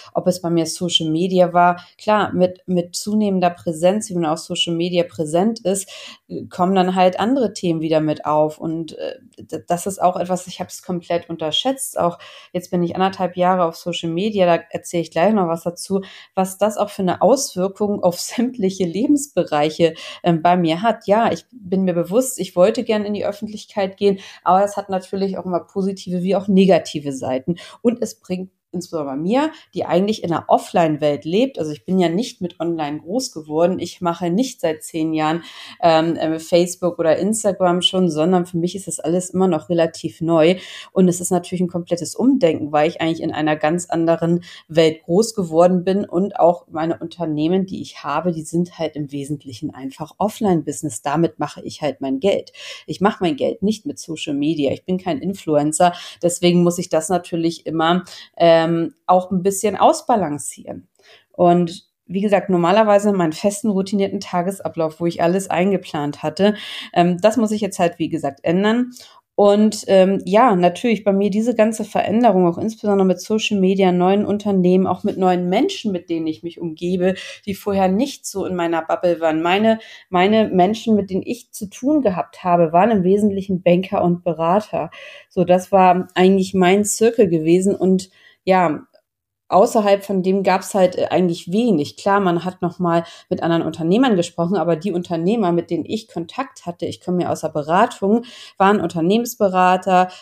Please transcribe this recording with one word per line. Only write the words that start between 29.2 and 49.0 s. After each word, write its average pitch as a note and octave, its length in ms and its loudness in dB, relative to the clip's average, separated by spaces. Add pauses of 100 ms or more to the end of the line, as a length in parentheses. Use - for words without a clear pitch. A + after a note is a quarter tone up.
mir, C4 300 -2 (220)
die - 120 -4
eigentlich G3 380 0
in F3 60 -4
der D#3 180 -2
Offline-Welt D3+ 800 0
lebt. G#3 340 0
Also D#3 120 -6
ich - 140 -14
bin F#3 140 0
ja E3+ 100 2
nicht F#3+ 320 -6
mit F3 180 -8
online D#3+ 400 -4
groß G#3+ 320 -6
geworden. D#3+ 480 -2
Ich E3+ 220 -10
mache E3+ 280 -2
nicht B3 320 -2
seit D#3 220 -2
zehn D#3+ 300 -4
Jahren, D#3 300 0 (380)
ähm, E3 340 4
äh, D#3+ 240 -2
Facebook F3 600 0
oder D#3+ 180 4
Instagram F#3 640 0
schon, F#3 280 2
sondern E3+ 360 2
für F3 120 -6
mich F3 180 -2
ist F#3 120 -12
das D#3+ 120 -8
alles F3 300 -2
immer F#3+ 180 0
noch D#3 220 -2
relativ E3 520 -2
neu. E3 340 4 (360)
Und F#3+ 160 4
es F3 140 0
ist F3+ 100 -6
natürlich F3+ 300 -2
ein F3 60 -2
komplettes F3 480 -6
Umdenken, E3+ 560 2
weil D3+ 180 2
ich - 120 -8
eigentlich E3 200 -2
in E3 120 -4
einer D#3 220 0
ganz D#3 320 -2
anderen E3 560 0 (240)
Welt D#3+ 360 2
groß G3+ 320 0
geworden F3 480 2
bin F#3+ 220 -2
und G3 340 -2
auch F3 300 2
meine E3 300 -4
Unternehmen, E3 680 -4
die F#3+ 160 -10
ich - 220 -16
habe, D#3+ 280 -2
die D#3+ 120 -6
sind F3 360 -4
halt D#3 160 -6
im D3 160 -8